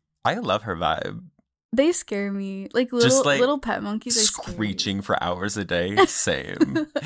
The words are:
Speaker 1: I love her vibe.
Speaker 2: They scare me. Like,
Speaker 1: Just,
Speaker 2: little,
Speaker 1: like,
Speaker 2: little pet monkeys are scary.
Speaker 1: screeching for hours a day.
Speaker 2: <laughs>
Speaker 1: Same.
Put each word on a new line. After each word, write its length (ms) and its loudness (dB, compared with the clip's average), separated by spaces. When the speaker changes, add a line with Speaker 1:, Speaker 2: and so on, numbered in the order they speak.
Speaker 1:
I 120 2
love 280 0
her 140 -4
vibe. 480 -2
Speaker 2:
They 180 4
scare 400 -4
me. 420 -8
Like, 180 0
Speaker 1:
Just, 120 2
Speaker 2:
little, 220 4
Speaker 1:
like, 160 4
Speaker 2:
little 180 2
pet 240 -6
monkeys 340 -2
are 40 8
scary. 320 2
Speaker 1:
screeching 480 -2
for 200 0
hours 360 -2
a 80 -2
day. 300 -2
Speaker 2:
<laughs> 100 6
Speaker 1:
Same. 840 -2